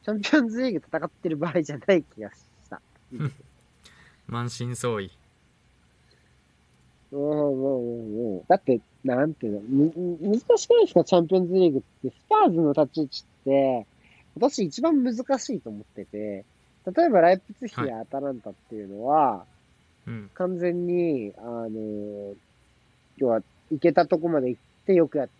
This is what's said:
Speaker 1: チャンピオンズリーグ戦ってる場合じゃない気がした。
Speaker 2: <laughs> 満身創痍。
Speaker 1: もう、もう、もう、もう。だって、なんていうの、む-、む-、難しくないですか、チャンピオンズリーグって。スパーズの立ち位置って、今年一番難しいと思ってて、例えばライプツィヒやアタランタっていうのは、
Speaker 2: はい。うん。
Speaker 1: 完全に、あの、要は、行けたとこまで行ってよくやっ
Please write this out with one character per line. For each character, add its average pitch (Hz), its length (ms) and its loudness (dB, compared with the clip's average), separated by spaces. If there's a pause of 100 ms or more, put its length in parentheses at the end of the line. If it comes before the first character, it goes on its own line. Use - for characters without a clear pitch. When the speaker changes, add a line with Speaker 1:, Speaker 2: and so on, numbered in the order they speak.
Speaker 1:
チ 208 60 -6
ャ - 20 -2
ン 214 80 -2
ピ 294 160 2
オ 285 60 6
ン 233 80 0
ズ 226 100 -6
リ 247 160 -2
ー 143 40 -4
グ - 60 -20
戦 160 200 -6
っ - 40 -8
て - 200 -8
る 151 80 -4
場 143 100 -2
合 165 140 0
じ 147 100 -6
ゃ 143 60 -8
な 190 160 2
い 156 80 2
気 - 180 -20
が 101 140 -12
し - 20 -20 (320)
た。 - 140 -18 (300)
Speaker 2:
<laughs> - 100 -10 (1040)
満 120 180 -6
身 120 300 -8
創 117 200 -4
痍。 98 140 -8 (2000)
Speaker 1:
も 147 400 0
う、 135 40 -2
も 135 220 0
う、 123 40 -4
も 120 140 -6
う、 113 120 -10
も 107 320 -4
う。 - 60 -20
だ 185 100 6
っ - 40 -2
て、 123 200 2 (240)
な 131 220 0
ん 160 60 -4
て 135 140 -10
い 107 40 -4
う - 40 -4
の、 101 60 -8
む-、 139 320 2 (280)
む-、 202 180 0
難 453 200 0
し - 80 -6
く - 60 -2
な 480 80 8
い 403 40 8
で - 40 2
す - 60 -10
か、 170 100 6
チ - 120 2
ャ 170 60 6
ン 160 60 -2
ピ 185 80 2
オ 185 40 6
ン 180 80 0
ズ 180 60 -2
リ 185 160 6
ー - 20 -4
グ 131 60 0
っ - 40 -2 (200)
て。 131 80 -4
ス - 20 -20 (160)
パ 427 180 6
ー 233 40 6
ズ 170 100 2
の 147 140 4
立 147 140 4
ち - 100 -6
位 156 60 0
置 - 160 -10
っ - 240 -20
て、 135 420 2 (500)
今 160 120 -6
年 226 160 -2
一 165 180 -6
番 302 200 4
難 240 120 0 (240)
し - 160 -8
い 160 60 -6
と 113 100 -14
思 104 100 -12
っ - 20 -18 (120)
て 98 100 -12
て、 104 400 -8 (400)
例 190 200 0
え 339 40 2
ば 202 120 4
ラ 170 120 6
イ 190 60 2
プ - 160 -18
ツ 247 120 -14
ィ - 20 -10
ヒ - 200 -4
や 113 120 -8
ア 110 60 -10
タ 135 140 -8
ラ 139 120 -4
ン 120 80 -10
タ 104 100 -14
っ 92 40 -18 (140)
て 117 60 -14
い 107 100 -12
う 95 40 -16
の 104 180 -10
は、 135 320 2
Speaker 2:
は 87 80 -18 (640)
い。 - 20 -12
う - 40 -10
ん。 104 200 -16
Speaker 1:
完 185 240 -6
全 175 280 -2
に、 165 520 -2
あ - 40 -20
の、 107 920 -10 (840)
要 131 100 2
は、 110 120 2 (300)
行 151 100 -4
け 170 120 4
た 170 140 4
と 175 120 0
こ 170 100 -4
ま 156 120 0
で 127 80 -2
行 123 100 -6
っ - 20 -20 (240)
て 190 100 2
よ 165 120 6
く 147 120 -6
や 127 80 -2
っ - 20 -20 (120)